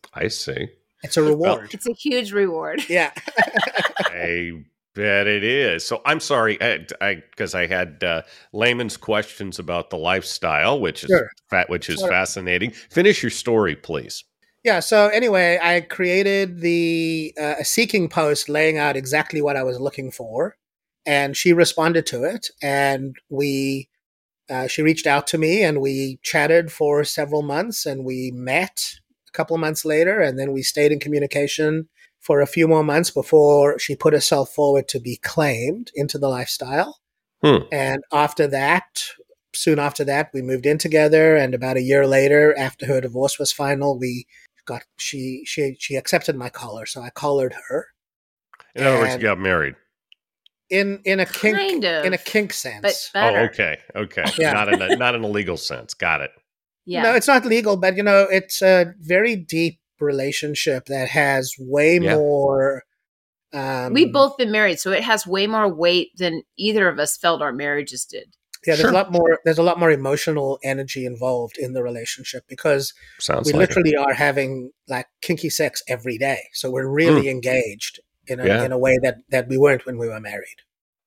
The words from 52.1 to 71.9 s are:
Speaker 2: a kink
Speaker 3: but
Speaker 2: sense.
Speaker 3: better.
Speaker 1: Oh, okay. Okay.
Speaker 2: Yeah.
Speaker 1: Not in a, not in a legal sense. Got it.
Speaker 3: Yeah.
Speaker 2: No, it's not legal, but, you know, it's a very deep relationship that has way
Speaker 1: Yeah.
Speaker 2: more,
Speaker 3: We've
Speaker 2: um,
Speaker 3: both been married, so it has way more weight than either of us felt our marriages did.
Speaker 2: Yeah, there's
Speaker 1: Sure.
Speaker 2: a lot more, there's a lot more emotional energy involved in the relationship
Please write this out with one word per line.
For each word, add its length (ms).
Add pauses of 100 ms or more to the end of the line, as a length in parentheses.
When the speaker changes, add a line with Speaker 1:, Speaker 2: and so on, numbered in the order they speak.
Speaker 2:
a 60
kink 320
Speaker 3:
but 40
Speaker 2:
sense. 600
Speaker 3:
better. 240
Speaker 1:
Oh, 60
okay. 340 (180)
Okay. 280 (140)
Speaker 2:
Yeah. 140
Speaker 1:
Not 220
in 80
a, 140
not 180
in 100
a 40
legal 280
sense. 380
Got 260
it. 120 (520)
Speaker 3:
Yeah. 180
Speaker 2:
No, 120
it's 140
not 180
legal, 320
but, 180
you 60
know, 280
it's 300
a 400
very 360
deep 420 (220)
relationship 840
that 240
has 480
way 400
Speaker 1:
Yeah. 180
Speaker 2:
more, 680 (680)
Speaker 3:
We've 540
Speaker 2:
um, 60
Speaker 3:
both 260
been 140
married, 260
so 140
it 100
has 240
way 220
more 200
weight 480
than 260 (140)
either 320
of 120
us 160
felt 260
our 100
marriages 520
did. 300 (320)
Speaker 2:
Yeah, 100
there's 40
Speaker 1:
Sure. 100
Speaker 2:
a 40
lot 180
more, 320
there's 140
a 40
lot 160
more 120
emotional 720
energy 420
involved 540
in 140
the 100
relationship 640